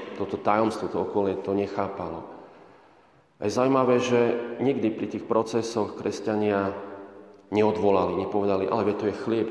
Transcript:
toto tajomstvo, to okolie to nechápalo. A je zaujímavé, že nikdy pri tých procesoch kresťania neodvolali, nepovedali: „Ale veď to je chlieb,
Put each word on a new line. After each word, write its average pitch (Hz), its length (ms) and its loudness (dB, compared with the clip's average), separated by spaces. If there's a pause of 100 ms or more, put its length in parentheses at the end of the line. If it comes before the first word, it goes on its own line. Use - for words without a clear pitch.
(180)
toto 98 240 -4
tajomstvo, 110 480 2
to 87 160 0
okolie 98 320 0
to 98 160 -2
nechápalo. 98 720 -4 (1120)
A - 80 -2
je 104 80 0
zaujímavé, 127 480 4
že 123 180 4 (380)
nikdy 120 320 2
pri 107 160 -4
tých 104 160 -6
procesoch 113 720 0
kresťania 104 800 0 (800)
neodvolali, 98 720 2
nepovedali: 98 400 0
„Ale 104 240 0
veď 101 80 0
to 107 80 -2
je 98 160 -2
chlieb, 113 280 0